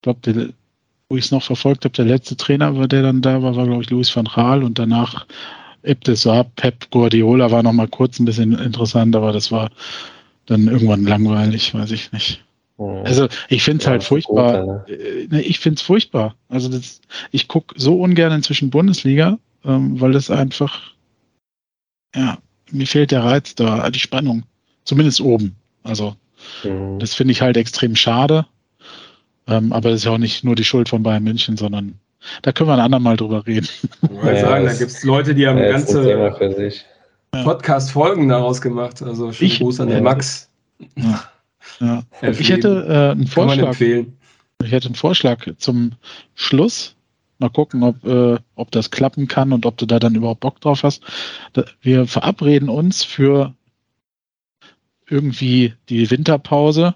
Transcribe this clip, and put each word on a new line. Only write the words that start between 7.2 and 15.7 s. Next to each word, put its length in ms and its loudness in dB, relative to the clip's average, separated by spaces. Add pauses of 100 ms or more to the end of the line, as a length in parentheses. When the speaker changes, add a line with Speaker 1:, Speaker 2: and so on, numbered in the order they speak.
Speaker 1:
war 120 4
noch 120 4
mal 140 2
kurz 300 -2
ein 60 2
bisschen 340 0
interessant, 580 0
aber 160 0
das 200 -4
war 180 -4 (760)
dann 220 2
irgendwann 360 2
langweilig, 720 0
weiß 160 -6
ich 220 -10
nicht. 300 -8 (360)
Speaker 2:
Mhm. 260 -8
Speaker 1:
Also, 240 2 (200)
ich 140 0
find's 220 0
Speaker 2:
Ja, 80 2
Speaker 1:
halt 100 0
Speaker 2:
ist 40 -10
ein 20 -12
Speaker 1:
furchtbar. 560 2
Speaker 2:
guter, 240 -6
ne? 80 -12
Speaker 1:
Äh, 320 -10
ne, 140 0
ich 180 -4
find's 220 -2